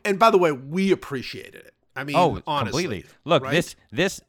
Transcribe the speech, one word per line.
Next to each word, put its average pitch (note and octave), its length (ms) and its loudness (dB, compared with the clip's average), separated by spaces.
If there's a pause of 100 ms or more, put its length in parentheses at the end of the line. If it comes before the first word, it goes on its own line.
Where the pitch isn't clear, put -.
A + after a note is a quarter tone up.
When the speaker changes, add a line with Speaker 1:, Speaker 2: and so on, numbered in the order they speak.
Speaker 1:
and G3 140 0
by A3+ 120 6
the G3+ 80 6
way, E3+ 140 4
we D#3 400 0
appreciated - 720 -6
it. - 80 -20 (220)
I C3+ 80 -8
mean, C#3+ 100 -6
Speaker 2:
Oh, D3+ 320 2
Speaker 1:
honestly, C#3+ 380 -2
Speaker 2:
completely. G2+ 260 -8 (140)
Look, D3 180 2
Speaker 1:
right? C3 80 -8
Speaker 2:
this, D#3+ 240 0 (160)
this, F3 380 -4